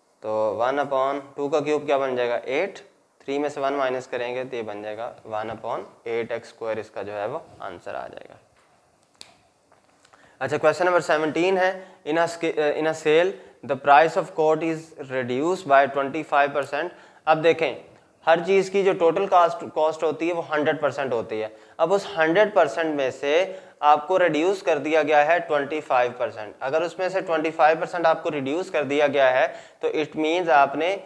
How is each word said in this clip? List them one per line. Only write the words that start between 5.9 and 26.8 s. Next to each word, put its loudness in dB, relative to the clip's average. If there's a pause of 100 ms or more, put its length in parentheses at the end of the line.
एट -4
एक्स -8
स्क्वायर, -6
इसका -10
जो -10
है -4
वो -8 (200)
आंसर -12
आ -10
जाएगा। -20 (2000)
अच्छा, -2
क्वेश्चन 2
नंबर 4
सेवनटीन 0
है, 0 (180)
in -2
a 2
sca-, -4
uh, 2
in -2
a 0
sale 2 (320)
the -2
price 6
of -2
coat 2
is -4 (240)
reduced -2
by 8
twenty -4
five 2
percent। -4 (360)
अब 4
देखें, 2 (500)
हर 4
चीज़ 2
की 2
जो 4
टोटल 2
कॉस्ट, 4
कॉस्ट -2
होती -2
है -2
वो -4
हंड्रेड -2
परसेंट -2
होती -4
है। -6 (280)
अब 2
उस 0 (100)
हंड्रेड 2
परसेंट 2
में -2
से -4 (500)
आपको 2
रिड्यूस 2
कर 0
दिया 0
गया 4
है 2
ट्वेंटी -2
फ़ाइव 0
परसेंट। -8
अगर -2